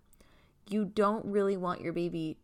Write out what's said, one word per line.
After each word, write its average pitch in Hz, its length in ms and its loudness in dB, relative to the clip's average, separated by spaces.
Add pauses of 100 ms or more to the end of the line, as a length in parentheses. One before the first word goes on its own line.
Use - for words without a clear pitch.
(680)
you 208 160 0
don't 208 400 2
really 202 320 2
want 180 240 -4
your 165 100 -4
baby 170 520 -2